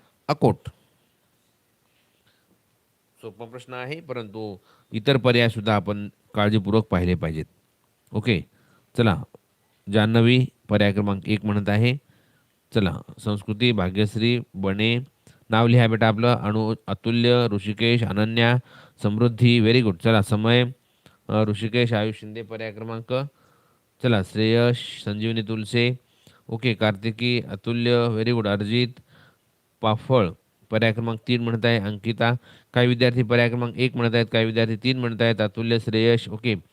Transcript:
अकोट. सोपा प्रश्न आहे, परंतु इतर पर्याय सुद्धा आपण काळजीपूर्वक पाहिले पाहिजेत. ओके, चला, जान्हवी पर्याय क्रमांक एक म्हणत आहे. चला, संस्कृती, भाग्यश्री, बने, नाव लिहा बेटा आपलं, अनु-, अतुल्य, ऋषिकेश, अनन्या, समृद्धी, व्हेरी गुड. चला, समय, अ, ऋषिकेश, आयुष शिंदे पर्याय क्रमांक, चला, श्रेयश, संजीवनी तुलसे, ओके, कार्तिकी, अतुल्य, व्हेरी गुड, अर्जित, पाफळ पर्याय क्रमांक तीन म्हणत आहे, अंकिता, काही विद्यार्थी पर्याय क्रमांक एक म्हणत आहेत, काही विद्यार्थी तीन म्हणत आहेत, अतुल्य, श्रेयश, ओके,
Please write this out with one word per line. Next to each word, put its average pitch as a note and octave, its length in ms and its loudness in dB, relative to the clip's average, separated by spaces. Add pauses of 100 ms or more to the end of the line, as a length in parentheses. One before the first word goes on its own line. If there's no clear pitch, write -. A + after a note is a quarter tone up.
(280)
अकोट. C#3 280 2 (2750)
सोपा A2 240 -16
प्रश्न B2 280 -18
आहे, B2+ 280 -10
परंतु A2 560 -10 (340)
इतर B2 260 2
पर्याय A#2+ 320 4
सुद्धा G#2+ 260 0
आपण G2+ 340 -2 (240)
काळजीपूर्वक G#2 540 2
पाहिले F2+ 280 2
पाहिजेत. D#2+ 300 -4 (680)
ओके, G#2 300 0 (560)
चला, A2 260 2 (680)
जान्हवी A#2 520 4 (240)
पर्याय G2+ 240 2
क्रमांक G2+ 360 -2
एक G#2 160 -2
म्हणत G2+ 240 -2
आहे. A#2+ 360 0 (680)
चला, F#2+ 280 -2 (180)
संस्कृती, G#2+ 520 -2
भाग्यश्री, G#2+ 680 0 (140)
बने, G2+ 460 -2 (500)
नाव A2+ 180 4
लिहा A#2+ 200 6
बेटा A2+ 200 2
आपलं, A2+ 280 2
अनु-, G#2+ 400 -2 (120)
अतुल्य, A#2+ 600 0
ऋषिकेश, G#2+ 560 0
अनन्या, A2+ 540 2 (460)
समृद्धी, A#2 560 2
व्हेरी A#2 220 4
गुड. G2+ 160 -2
चला, A2+ 240 2
समय, A2+ 440 2 (640)
अ, G#2+ 160 2
ऋषिकेश, A2 500 -2
आयुष G#2+ 260 -4
शिंदे G#2+ 220 -16
पर्याय A2 300 -12
क्रमांक, A2+ 420 -10 (920)
चला, A2+ 200 2
श्रेयश, A#2 840 0
संजीवनी A2 360 -4
तुलसे, A2+ 540 -2 (520)
ओके, A#2 260 -2
कार्तिकी, A2 680 -2
अतुल्य, A#2+ 640 -2
व्हेरी A2+ 240 -2
गुड, A2+ 160 -2
अर्जित, G#2+ 420 0 (920)
पाफळ A2+ 480 2 (400)
पर्याय A2+ 240 2
क्रमांक A2+ 340 -6
तीन A#2+ 160 0
म्हणत A2+ 220 -2
आहे, A#2 140 2
अंकिता, G#2+ 540 -2 (400)
काही B2 140 2
विद्यार्थी B2 360 2
पर्याय A#2+ 260 2
क्रमांक A#2+ 280 -6
एक B2+ 180 -2
म्हणत A#2 200 0
आहेत, A#2 160 2
काही A2+ 140 2
विद्यार्थी A2+ 300 0
तीन B2+ 240 -2
म्हणत A#2 220 -4
आहेत, A2+ 200 2
अतुल्य, A2+ 380 -2
श्रेयश, A2+ 500 2
ओके, G#2+ 260 -4 (180)